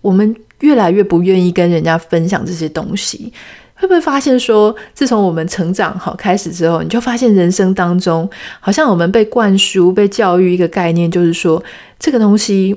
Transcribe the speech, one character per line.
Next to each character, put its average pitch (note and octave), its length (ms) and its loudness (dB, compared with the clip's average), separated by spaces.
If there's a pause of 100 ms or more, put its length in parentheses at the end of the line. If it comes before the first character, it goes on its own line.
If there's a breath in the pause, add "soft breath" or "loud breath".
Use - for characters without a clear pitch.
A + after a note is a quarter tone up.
我 G3+ 100 0
们 G#3+ 240 2 (240)
越 D4+ 160 4
来 G3 140 2
越 G3+ 120 2
不 F3 200 2
愿 F#3 200 2
意 F3+ 80 2
跟 F3 180 2
人 E3 140 0
家 E3 160 0
分 E3 300 -2
享 F#3+ 180 -4
这 F3+ 60 -8
些 D#3+ 160 -6
东 D#3+ 280 -8
西？ - 360 -10 (440 loud breath)
会 F#4+ 120 -2
不 F#4 40 2
会 F4 80 2
发 C#4+ 200 -2
现 C4 180 2
说， G#3+ 360 2 (200 loud breath)
自 - 100 -4
从 A#3 160 0
我 F#3 120 2
们 D#3+ 160 -4
成 F3 260 -4
长 F3+ 240 -4
好 - 160 -8
开 F#3 220 -2
始 F3 160 -6
之 E3+ 160 -2
后， E3 120 0
你 D#3+ 80 -6
就 A3+ 120 -2
发 A#3+ 160 -4
现 A#3 180 2
人 F3+ 160 4
生 F#3+ 240 0
当 F3+ 240 0
中， E3 300 -2 (320 loud breath)
好 - 100 -4
像 C4+ 180 0
我 G#3 60 2
们 E3+ 160 0
被 A3 140 4
灌 G#3+ 340 0
输、 F#3 340 2
被 G3+ 140 2
教 G3 320 0
育 F#3 160 2
一 - 20 -2
个 F3+ 120 0
概 E3+ 240 -2
念， E3+ 180 0
就 F3 120 0
是 E3+ 100 2
说， E3+ 300 -2 (360 loud breath)
这 - 120 -4
个 B3+ 80 2
东 G#3 200 4
西 G3 380 0